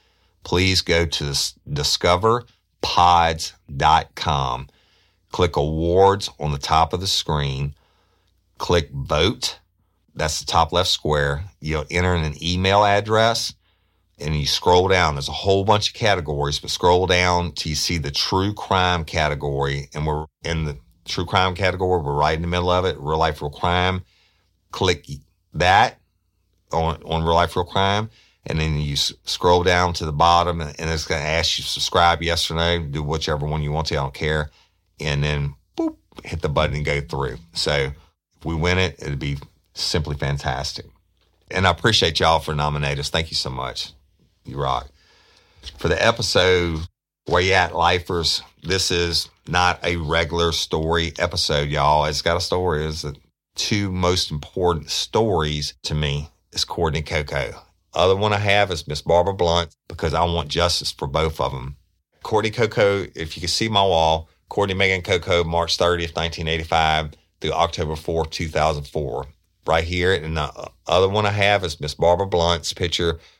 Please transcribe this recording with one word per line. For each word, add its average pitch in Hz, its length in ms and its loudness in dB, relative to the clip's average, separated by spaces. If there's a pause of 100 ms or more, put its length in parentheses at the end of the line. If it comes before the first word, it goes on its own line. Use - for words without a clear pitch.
(420)
please 92 400 0
go 85 240 2
to 76 200 -4
s-, - 280 -4 (160)
discover 90 720 2 (380)
pods 85 680 4 (220)
dot 76 400 2
com. 67 540 -4 (640)
Click 90 240 0
awards 85 800 2
on 73 140 -2
the 71 60 -2
top 80 340 2
of 87 80 -2
the 95 60 -8
screen. 71 680 -2 (840)
Click 85 320 0
vote. 76 680 -2 (560)
That's 80 260 -4
the - 60 -12
top 82 260 2
left 87 160 2
square. 73 560 0 (160)
You'll 76 300 -2
enter 90 240 2
in 82 100 0
an 76 180 -6
email 95 440 4
address, 110 640 2 (680)
and 76 160 -4
you 73 120 -2
scroll 90 420 4
down. 87 260 4
There's 69 140 -6
a - 40 -8
whole 98 320 0
bunch 104 240 2
of - 60 -12
categories, 76 640 -2
but - 120 -10
scroll 90 360 4
down 87 460 2
till - 160 -8
you 76 80 -2
see 87 220 -2
the 71 120 -6
true 98 440 -2
crime 90 500 0
category, 71 880 -2
and 76 140 -4
we're 76 180 -2 (180)
in 80 220 -4
the 71 140 -6 (260)
true 90 220 -6
crime 92 280 2
category. 90 480 0
We're 71 120 -2
right 73 200 2
in 80 60 -2
the 85 80 -4
middle 90 220 0
of 90 160 2
it, 82 120 -2
real 76 200 -2
life, 78 240 0
real 73 80 -6
crime. 90 520 0 (720)
Click 92 340 0 (460)
that 92 480 4 (720)
on, 80 320 0
on 82 180 -2
real 82 120 2
life, 85 200 4
real 90 120 0
crime, 101 420 0 (380)
and 80 120 -4
then 78 220 0
you 73 140 -2
s-, - 180 -2 (120)
scroll 90 400 2
down 90 280 4
to 85 140 -4
the 78 60 -2
bottom, 85 500 4
and, 73 180 -10
and 80 80 -4
it's 80 180 -2
gonna 80 140 -2
ask 78 380 -2
you 71 60 -8
to - 40 -8
subscribe, 85 540 2
yes 82 280 -2
or 82 40 -4
no. 85 260 0
Do 76 220 -6
whichever 76 420 -2
one 76 180 -2
you 73 80 -4
want 76 180 -2
to. 78 80 -2
I - 20 -2
don't 69 160 -4
care. 76 360 -2 (480)
And 73 240 -2
then, 73 320 -2 (220)
boop, 320 200 -2 (280)
hit 82 160 -8
the - 80 -2
button 73 260 0
and 73 120 -4
go 73 160 -2
through. 67 340 -6 (160)
So 69 400 -2 (460)
if - 60 -16
we 82 100 -4
win 87 240 0
it, 87 200 -2
it'd 73 200 -8
be 71 180 -4 (380)
simply 73 420 -4
fantastic. 69 720 -6 (640)
And 92 160 0
I 90 40 6
appreciate 87 480 2
y'all 80 220 4
for 78 140 -4
nominating 73 440 -2
us. 71 120 -6
Thank 82 200 -2
you - 60 -6
so - 140 -4
much. 64 420 -8 (520)
You 67 160 -10
rock. 64 280 -2 (920)
For - 100 -2
the 82 160 2
episode, 90 760 2 (460)
Where 87 160 2
You 95 100 2
At, 87 240 2
Lifers, 85 640 0 (200)
this 95 280 -2
is 85 380 -2 (200)
not 87 360 0
a 87 120 -2
regular 82 560 0
story 80 680 -2
episode, 76 500 -2
y'all. 76 380 2
It's 76 160 -4
got 85 160 2
a - 20 -4
story. 85 460 -2
It's 78 160 -6
the 71 140 -10 (380)
two 101 380 -2
most 90 380 0
important 80 600 -2
stories 78 920 0
to - 120 -4
me 73 360 -2 (220)
is - 120 -4
Courtney 80 380 -2
Coco. 73 580 -4 (320)
Other 92 240 4
one 104 160 0
I 101 60 0
have 101 320 2
is 82 180 -6
Miss 73 140 -6
Barbara 87 320 2
Blunt, 85 420 0 (120)
because 80 260 -4
I 82 100 2
want 82 240 -2
justice 85 420 0
for - 160 -8
both 78 320 -2
of 67 140 -2
'em. 67 240 -10 (460)
Courtney 107 280 0
Coco, 104 640 2
if 80 220 -10
you - 40 -10
can 87 80 -4
see 113 200 -2
my 104 140 2
wall, 80 460 2 (200)
Courtney 98 260 -2
Megan 95 280 0
Coco, 87 420 0
March 82 320 0
thirtieth, 85 400 0
nineteen 82 320 -4
eighty-five 78 640 0 (300)
through 78 120 -2
October 82 420 -2
fourth, 80 360 -4
two 85 180 -6
thousand 76 360 0
four. 67 420 -6 (400)
Right 82 160 2
here. 90 320 0
And 80 220 -4
the - 340 -6 (160)
other 95 220 4
one 104 180 0
I 101 60 0
have 101 320 2
is 85 160 -8
Miss 73 140 -6
Barbara 87 340 2
Blunt's 85 440 0
picture 82 460 -2 (220)